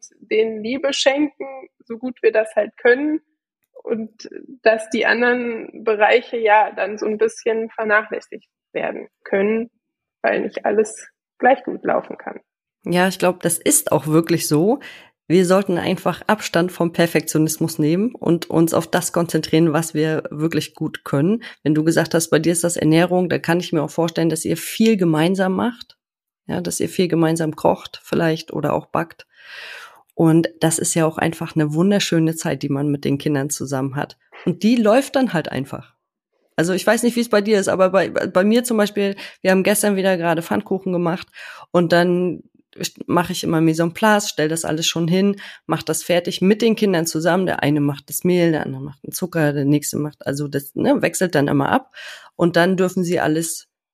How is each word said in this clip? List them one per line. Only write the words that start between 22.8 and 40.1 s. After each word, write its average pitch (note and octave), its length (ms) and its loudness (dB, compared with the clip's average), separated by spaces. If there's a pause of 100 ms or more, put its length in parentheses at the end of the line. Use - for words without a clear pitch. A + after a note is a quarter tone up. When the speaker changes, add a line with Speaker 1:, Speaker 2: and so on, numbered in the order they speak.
Speaker 2:
da C3+ 120 -2
kann E3 180 0
ich F3 140 -6
mir D#3 100 2
auch D#3 80 -4
vorstellen, E3 380 -2
dass D#3+ 160 -4
ihr E3 120 -2
viel A3 400 2
gemeinsam F#3 580 2
macht. A3+ 420 -6 (500)
Ja, F3+ 140 -4
dass F3 180 -6
ihr - 100 -2
viel F3+ 200 0
gemeinsam D#3+ 480 0
kocht - 480 -2
vielleicht D#3+ 480 -2
oder D3+ 200 -4
auch - 140 -2
backt. - 400 -6 (880)
Und E3 340 4 (120)
das E3 180 0
ist - 160 -2
ja E3 120 2
auch D#3+ 120 -4
einfach E3 380 -4
eine D3+ 180 0
wunderschöne E3 600 2
Zeit, D#3 260 -4
die C#3+ 60 -4
man C#3 200 -2
mit C#3+ 160 -2
den C#3 140 0
Kindern D3 320 -2
zusammen C3+ 460 -6
hat. - 200 -8 (280)
Und F3 180 -4
die A3+ 140 4
läuft A#3+ 400 2
dann B3+ 160 0
halt D#3+ 180 -2
einfach. - 460 -10 (600)
Also F3 180 0
ich F#3 120 -2
weiß A#3 180 2
nicht, A#3 120 2
wie A#3 40 0
es A#3 100 -2
bei G#3 100 4
dir G#3 180 2
ist, F#3+ 100 -2
aber F#3 200 4
bei, F3+ 220 2
bei F#3 340 0
mir A#3 200 4
zum A#3+ 120 -2
Beispiel, G3+ 400 0 (240)
wir F#3 100 2
haben F#3+ 120 4
gestern G#3 340 2
wieder F#3+ 220 2